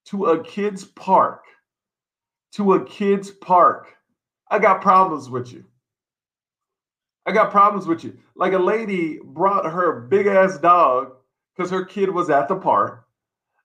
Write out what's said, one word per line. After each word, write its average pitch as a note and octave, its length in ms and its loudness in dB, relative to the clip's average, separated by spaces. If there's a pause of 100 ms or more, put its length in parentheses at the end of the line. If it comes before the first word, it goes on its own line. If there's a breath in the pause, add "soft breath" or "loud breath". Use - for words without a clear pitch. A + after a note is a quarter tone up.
to G3 200 -6
a D#3+ 180 -2
kid's G3+ 400 -8
park, - 580 -2 (1080)
to G3 220 2
a E3+ 100 0
kid's G3 460 -2
park - 640 0 (540)
I G#3+ 80 0
got F#3+ 220 2
problems F3+ 480 2
with B2 240 -10
you. - 120 -20 (1600)
I F#3+ 60 -6
got G3+ 180 2
problems G3+ 360 2
with E3 180 -4
you. A2+ 120 -14 (200)
Like, F#3 160 -2
a F#3 60 0
lady F#3+ 680 -2
brought F#3 420 -2
her D#3+ 360 -4
big-ass F#3+ 560 0
dog C#3+ 580 2 (400)
'cause F3+ 140 -6
her F#3 140 -4
kid F#3+ 260 -4
was E3 200 -4
at C#3+ 180 2
the C#3+ 80 -4
park, A2 480 -2 (600)